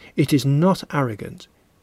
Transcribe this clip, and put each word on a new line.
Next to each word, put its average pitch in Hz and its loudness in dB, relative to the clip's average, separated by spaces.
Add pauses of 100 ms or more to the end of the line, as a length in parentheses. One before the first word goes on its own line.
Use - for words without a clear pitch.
(140)
It 151 0
is 131 2
not 151 2
arrogant, 113 -6 (340)